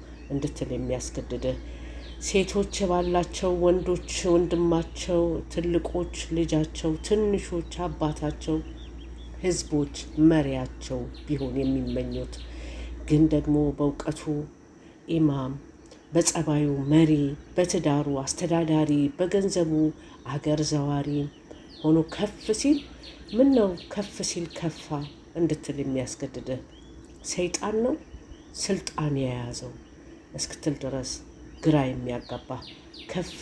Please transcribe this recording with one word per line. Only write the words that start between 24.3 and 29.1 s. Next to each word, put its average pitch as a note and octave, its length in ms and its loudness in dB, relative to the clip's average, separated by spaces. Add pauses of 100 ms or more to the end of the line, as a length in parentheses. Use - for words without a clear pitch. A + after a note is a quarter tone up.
ከፋ?» - 320 -6 (500)
እንድትል D3+ 420 0
የሚያስገድድህ C3 840 -4 (640)
ሰይጣን F#3 540 -2
ነው B3+ 160 2 (600)
ስልጣን D3+ 600 -2